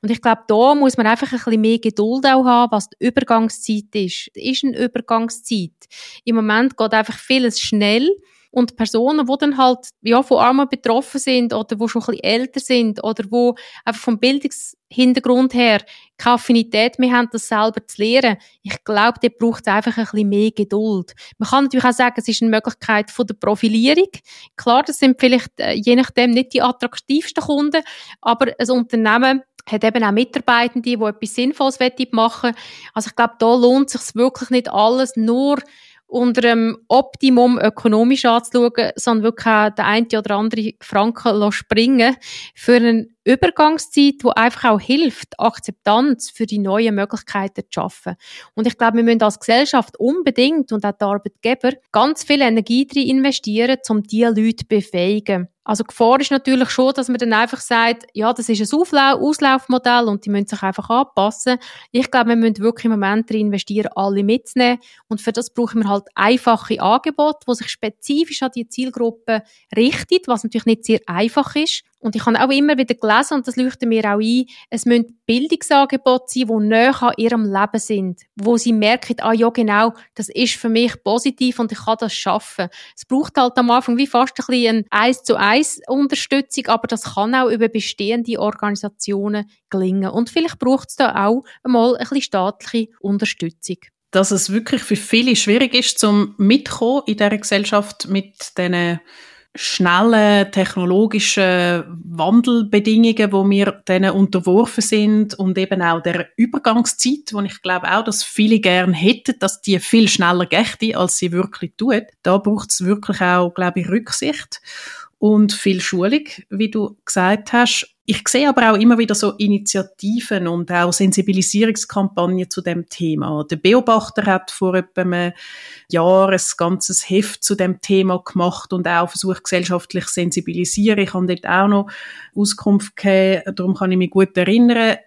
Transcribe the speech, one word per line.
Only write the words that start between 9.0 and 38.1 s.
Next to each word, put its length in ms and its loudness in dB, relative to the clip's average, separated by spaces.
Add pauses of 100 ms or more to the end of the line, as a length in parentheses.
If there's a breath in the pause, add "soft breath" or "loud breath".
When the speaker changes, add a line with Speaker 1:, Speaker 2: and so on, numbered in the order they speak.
Speaker 1:
die 120 -2
dann 180 0
halt, 340 0 (120)
ja, 220 2
von 140 2
Armut 320 2
betroffen 500 -2
sind 340 0
oder 220 -6
die 120 -4
schon 140 -4
ein 40 -8
bisschen 180 -6
älter 360 -2
sind 440 0
oder 180 -4
die 300 0 (320 loud breath)
einfach 160 -4
vom 180 -2
Bildungshintergrund 1400 0
her 280 2 (340 loud breath)
keine 180 2
Affinität 640 0
mehr 140 2
haben, 180 2
das 160 -8
selber 400 -2
zu 160 -8
lernen, 360 2 (240 soft breath)
ich 200 -10
glaube, 400 0
dort 160 0
braucht 280 -2
es 60 0
einfach 240 -2
ein 80 -2
bisschen 240 -2
mehr 220 2
Geduld. 640 -4 (240 loud breath)
Man 100 -4
kann 160 2
natürlich 200 0
auch 80 4
sagen, 260 0
es 80 -8
ist 160 -2
eine 80 2
Möglichkeit 640 -2
von 140 -4
der 80 -10
Profilierung. 760 0 (480 loud breath)
Klar, 260 2
das 160 -6
sind 220 4
vielleicht, 400 2
äh, 140 -4
je 200 2
nachdem 380 2
nicht 200 -2
die 100 0
attraktivsten 840 -4
Kunden, 380 0 (380 loud breath)
aber 380 0
ein 120 -2
Unternehmen 720 2 (280)
hat 140 -2
eben 180 2
auch 80 2
Mitarbeitende, 840 0
die 80 -2
etwas 300 -6
Sinnvolles 440 -2 (320)
machen 320 0
wollen. 140 -2 (380 loud breath)
Also 160 -6
ich 60 -12
glaube, 220 0
da 160 4
lohnt 400 2
es 120 -10
sich 100 -14
wirklich 340 -2
nicht 200 0
alles 440 0
nur 440 0 (520 soft breath)
unter 300 0
dem 380 2 (100)
Optimum 720 4
ökonomisch 640 2